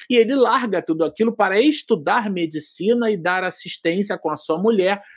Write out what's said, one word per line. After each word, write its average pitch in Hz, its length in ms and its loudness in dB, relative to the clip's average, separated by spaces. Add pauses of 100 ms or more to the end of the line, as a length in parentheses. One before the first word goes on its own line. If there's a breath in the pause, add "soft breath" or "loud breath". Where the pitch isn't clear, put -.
E 247 80 2
ele 226 180 4
larga 233 460 0
tudo 160 240 -2
aquilo 220 280 0
para 202 280 2
estudar 220 680 0
medicina 180 800 -2
e 214 60 0
dar 180 280 -2
assistência 185 720 -4
com 160 120 -4
a 151 60 -4
sua 160 220 -4
mulher 196 440 2 (160 loud breath)